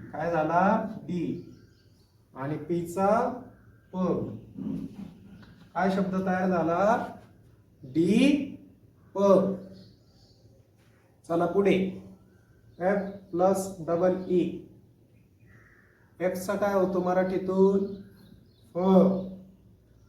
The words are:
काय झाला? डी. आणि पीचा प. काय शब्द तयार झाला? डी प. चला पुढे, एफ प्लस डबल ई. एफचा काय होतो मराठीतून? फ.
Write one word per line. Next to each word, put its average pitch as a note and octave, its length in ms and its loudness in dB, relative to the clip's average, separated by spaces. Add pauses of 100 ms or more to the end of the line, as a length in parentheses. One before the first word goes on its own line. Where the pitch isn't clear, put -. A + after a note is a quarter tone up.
(120)
काय D#3 200 -6
झाला? F3 580 2 (140)
डी. - 500 -6 (840)
आणि C#3+ 220 -6
पीचा F3 500 -2 (880)
प. F#3 40 -8 (1800)
काय F#3 180 2
शब्द F#3+ 240 -2 (100)
तयार F#3 240 0
झाला? F3+ 580 2 (760)
डी G3 460 4 (840)
प. G3 80 0 (2000)
चला E3+ 160 0
पुढे, G3 300 2 (1040)
एफ F#3+ 300 0 (220)
प्लस F#3+ 480 0
डबल E3+ 360 0 (120)
ई. F3+ 140 2 (1800)
एफचा F#3 360 -2
काय F#3+ 180 0
होतो F#3 300 0
मराठीतून? F#3+ 840 2 (920)
फ. - 20 -6 (1300)